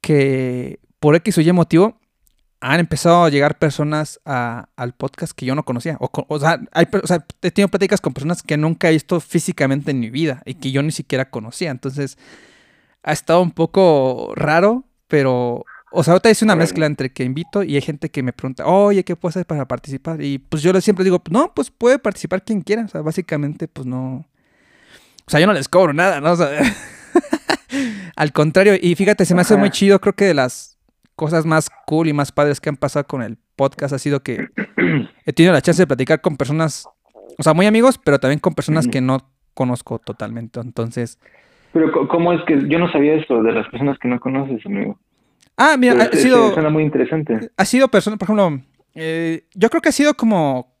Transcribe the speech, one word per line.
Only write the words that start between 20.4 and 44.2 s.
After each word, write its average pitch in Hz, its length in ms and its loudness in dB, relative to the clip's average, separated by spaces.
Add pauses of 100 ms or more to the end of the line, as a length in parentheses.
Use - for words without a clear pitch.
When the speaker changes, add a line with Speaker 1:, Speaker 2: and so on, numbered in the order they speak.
Speaker 1:
yo 175 100 4
les 185 120 2
siempre 190 200 2
digo, 180 160 2 (100)
"No, 269 260 0
pues, - 160 -6
puede 247 260 2
participar 185 460 -6
quien 214 160 -4
quiera". 220 240 -4
O 202 40 -12
sea, 160 120 -10
básicamente, 151 680 -6
pues, 135 220 -12
no, 131 360 -8 (1000)
o - 40 -10
sea, 151 100 4
yo 180 80 6
no 214 40 4
les 139 160 -2
cobro 175 240 4
nada, 165 280 0
¿no? 151 100 0
O 175 60 2
sea, 165 120 0
<laughs> 226 1700 -4
al 151 160 -2
contrario, 185 480 4
y 175 140 2
fíjate, 196 300 2
se 175 100 2
me 180 60 4
hace 180 140 4
Speaker 2:
Ajá. 196 60 4
Speaker 1:
muy 202 100 2
chido, 196 300 4
creo 202 140 0
que 202 120 0
de 180 80 4
las - 440 -4 (380)
cosas 160 280 -2
más 160 260 0 (160)
cool 160 220 0
y 151 40 0
más 147 200 -2
padres 147 280 0
que - 80 -6
han 147 80 -6
pasado 143 300 -4
con 131 160 -8
el 113 140 -10 (200)
podcast 139 380 -2
ha 135 40 -4
sido 143 240 -2
que - 260 -8 (380)
<clears throat> 151 400 -4
he 151 60 -4
tenido 175 200 6
la 147 80 4
chance 175 220 2
de 175 40 4
platicar 135 340 0
con 156 160 -2
personas, 151 500 -4 (520)
o - 40 -6
sea, 156 120 4
muy 180 120 4
amigos, 233 360 4
pero 143 160 2
también 139 220 0
con - 140 -2
personas 151 320 -2
Speaker 2:
Ujú. 117 60 -4
Speaker 1:
que 135 80 -2
no 131 300 -2 (240)
conozco 123 440 -4
totalmente, 113 600 -12
entonces 120 580 -8 (540)
Speaker 2:
Pero, 160 200 2
co-, 160 160 0
¿cómo 175 240 2
es 165 140 0
que? 151 120 2 (100)
Yo 160 100 2
no 170 120 0
sabía 151 240 2
eso 135 280 0
de 113 100 2
las 113 160 -4
personas 135 300 -4
que 127 100 -6
no 123 120 -2